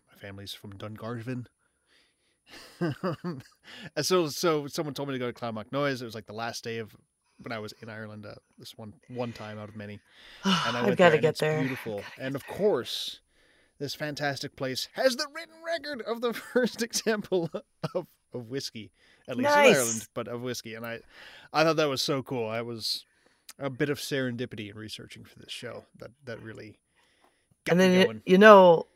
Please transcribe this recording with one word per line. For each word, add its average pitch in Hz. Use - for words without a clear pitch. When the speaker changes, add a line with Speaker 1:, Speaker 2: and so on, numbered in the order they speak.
Speaker 1:
My -
family's 98
from 101
Dungarvan. 113
<laughs> 165
And 151
so, 180
so 151
someone 151
told 143
me 135
to 127
go 123
to 117
Clonmacnoise. 123
It 127
was, 110
like, 110
the -
last 113
day 117
of 107
when 127
I 113
was 107
in 113
Ireland, 107
uh, 107
this -
one, 107
one 120
time 107
out 107
of 104
many. 104
Speaker 2:
<sighs> -
Speaker 1:
And 190
I 240
Speaker 2:
I've 240
Speaker 1:
went 190
Speaker 2:
gotta -
Speaker 1:
there, 175
and 151
Speaker 2:
get 156
Speaker 1:
it's 147
Speaker 2:
there. 156
Speaker 1:
beautiful. 127
Speaker 2:
I've 98
gotta -
Speaker 1:
And 135
Speaker 2:
get 139
Speaker 1:
of -
Speaker 2:
there. -
Speaker 1:
course, 175
this 143
fantastic 143
place 131
has 240
the 294
written 320
record 302
of 226
the 233
<laughs> -
first -
example 208
of, 175
of 120
whiskey, 117
at 240
least 262
in 294
Speaker 2:
Nice. 277
Speaker 1:
Ireland, 117
but 117
of 120
whiskey. 117
And 113
I, 117
I 151
thought 160
that 156
was 131
so 139
cool. 117
I 113
was 117
a 139
bit 135
of 143
serendipity 123
in 104
researching -
for -
this -
show. 110
That, 117
that 117
really 107
got 156
Speaker 2:
And 175
then 185
Speaker 1:
me 185
Speaker 2:
y-, 190
Speaker 1:
going. 110
Speaker 2:
you 185
know, 190